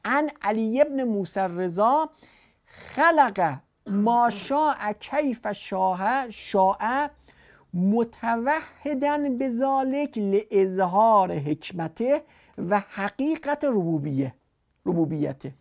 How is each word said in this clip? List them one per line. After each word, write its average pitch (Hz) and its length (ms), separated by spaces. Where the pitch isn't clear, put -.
ان 285 240
علی 220 400
ابن 277 220
موسی 202 360
الرضا 190 720
خلق 247 920
ما 233 420
شاء 214 640
کیف 262 580
شاء، 196 800
شاء 208 800
متوحداً 233 1400
بذالک 269 800
لاظهار 196 1160
حکمته 165 880
و 196 320
حقیقت 285 760
ربوبیه، 156 720
ربوبیته. 151 760